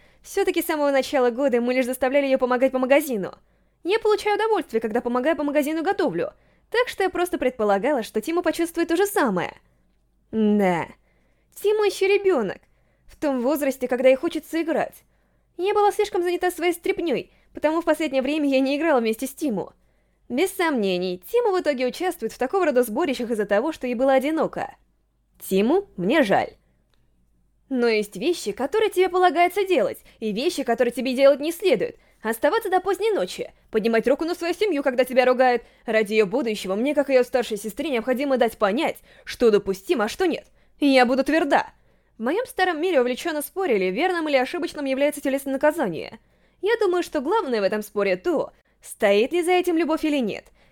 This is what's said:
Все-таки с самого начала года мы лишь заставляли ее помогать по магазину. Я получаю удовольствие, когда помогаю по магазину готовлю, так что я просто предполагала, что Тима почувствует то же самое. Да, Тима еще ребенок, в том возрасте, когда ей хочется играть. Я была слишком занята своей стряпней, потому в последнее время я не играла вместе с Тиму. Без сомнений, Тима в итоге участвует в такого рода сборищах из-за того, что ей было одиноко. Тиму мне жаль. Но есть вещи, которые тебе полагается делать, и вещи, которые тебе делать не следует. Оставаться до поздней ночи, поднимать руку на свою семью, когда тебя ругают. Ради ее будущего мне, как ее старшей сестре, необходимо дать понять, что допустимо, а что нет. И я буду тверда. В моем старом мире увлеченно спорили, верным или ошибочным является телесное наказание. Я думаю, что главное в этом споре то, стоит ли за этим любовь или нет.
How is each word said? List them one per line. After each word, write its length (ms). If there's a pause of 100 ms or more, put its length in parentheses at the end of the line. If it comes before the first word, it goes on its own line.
(220)
Все-таки 400
с 40
самого 240
начала 380
года 320
мы 140
лишь 100
заставляли 400
ее 140
помогать 340
по 60
магазину. 560 (480)
Я 160
получаю 380
удовольствие, 440
когда 220
помогаю 340
по 80
магазину 380
готовлю, 500 (420)
так 140
что 160
я 60
просто 280
предполагала, 640
что 180
Тима 220
почувствует 460
то 80
же 100
самое. 480 (800)
Да, 560 (640)
Тима 320
еще 220
ребенок, 500 (480)
в 100
том 260
возрасте, 440
когда 220
ей 80
хочется 440
играть. 440 (520)
Я 160
была 200
слишком 320
занята 260
своей 220
стряпней, 580 (220)
потому 280
в 40
последнее 380
время 260
я 100
не 180
играла 220
вместе 300
с 60
Тиму. 380 (560)
Без 240
сомнений, 800
Тима 220
в 80
итоге 260
участвует 460
в 60
такого 280
рода 160
сборищах 480
из-за 160
того, 240
что 160
ей 80
было 200
одиноко. 600 (640)
Тиму 580
мне 260
жаль. 340 (1120)
Но 200
есть 280
вещи, 360
которые 380
тебе 180
полагается 560
делать, 340 (220)
и 120
вещи, 320
которые 280
тебе 220
делать 260
не 120
следует. 460 (240)
Оставаться 480
до 100
поздней 300
ночи, 420 (180)
поднимать 360
руку 180
на 100
свою 200
семью, 280
когда 220
тебя 200
ругают. 380 (220)
Ради 300
ее 120
будущего 480
мне, 200
как 140
ее 140
старшей 360
сестре, 320
необходимо 480
дать 200
понять, 400 (260)
что 260
допустимо, 540
а 40
что 180
нет. 200 (320)
И 80
я 180
буду 200
тверда. 440 (480)
В 60
моем 240
старом 340
мире 200
увлеченно 420
спорили, 440
верным 420
или 80
ошибочным 480
является 360
телесное 320
наказание. 640 (440)
Я 180
думаю, 220
что 180
главное 400
в 40
этом 180
споре 340
то, 360 (280)
стоит 520
ли 100
за 100
этим 240
любовь 280
или 140
нет. 280 (260)